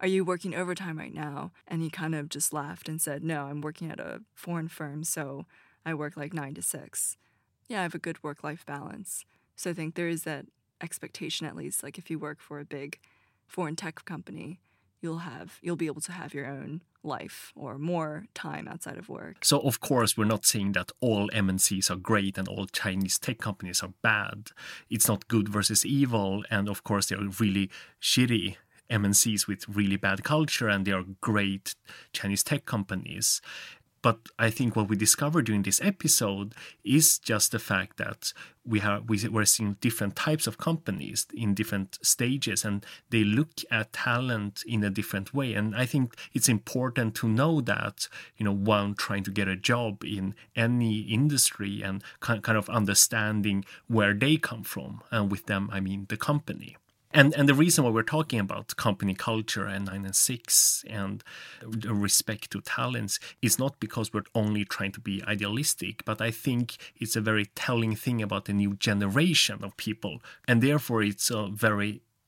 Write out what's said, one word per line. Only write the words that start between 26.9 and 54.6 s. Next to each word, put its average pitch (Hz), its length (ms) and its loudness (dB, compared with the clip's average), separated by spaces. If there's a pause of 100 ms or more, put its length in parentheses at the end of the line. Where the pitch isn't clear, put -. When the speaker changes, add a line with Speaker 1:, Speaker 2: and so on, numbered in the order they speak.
Speaker 2:
there 98 140 -2
are 101 80 -2 (160)
really 98 260 2 (300)
shitty 117 560 2 (340)
M 107 140 2
N 101 100 4
Cs 107 320 2
with 98 220 -6
really 101 280 2
bad 98 280 0
culture, 151 440 2
and 98 160 2
there 98 140 2
are 95 220 -8
great 98 560 0 (360)
Chinese 101 300 0
tech - 220 0
companies. - 760 -2 (600)
But 113 260 2 (100)
I 113 120 4
think 117 260 0
what 107 120 2
we 107 60 2
discovered 135 520 4
during 104 160 2
this 98 200 2
episode 107 720 2 (300)
is 143 340 6
just - 320 2
the 113 80 -2
fact 95 380 -2
that - 360 -6 (320)
we 110 140 2
have, 104 300 0
we, 110 200 0
we're 107 180 2
seeing 101 340 2
different 107 340 0
types 156 320 0
of - 120 -6
companies - 760 -4
in 104 200 2
different 101 480 -2
stages, 123 600 0
and 101 220 -4 (240)
they 113 140 6
look 117 260 4 (180)
at 110 240 0
talent 120 720 -2
in 110 200 0
a 101 60 2
different 95 440 -4
way. 131 200 -2
And 104 200 0
I 123 120 0
think 127 280 0 (180)
it's - 160 2
important 120 680 0
to 117 120 0
know 143 340 4
that, - 440 -2 (300)
you 110 80 -2
know, 101 80 2 (240)
one 101 180 2
trying 98 300 -2
to 98 80 -6
get 98 160 0
a 95 80 0
job 113 480 0
in 98 320 -4 (180)
any 117 460 2
industry 107 840 2
and 98 180 -4 (240)
ki-, 110 180 0
kind 110 160 2
of 101 120 -2
understanding 107 920 2 (240)
where 104 260 6
they 139 220 4
come 113 260 -4